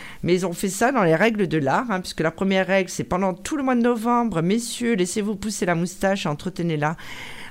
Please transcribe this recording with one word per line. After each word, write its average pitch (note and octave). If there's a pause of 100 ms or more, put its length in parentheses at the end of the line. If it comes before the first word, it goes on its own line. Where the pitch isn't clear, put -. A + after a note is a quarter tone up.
(240)
mais E3+
ils F#3
ont F3
fait F#3+
ça A#3+
dans A#3
les D#3+
règles G#3
de D#3
l'art, D3+
hein, F#3
puisque -
la D#3+
première F#3+
règle, F#3
c'est -
pendant F#3
tout -
le D4
mois B3+
de A#3
novembre, A#3+
messieurs, A#3
laissez-vous G3
pousser G3+
la F3
moustache F#3+
et E3+
entretenez-la. D#3+ (560)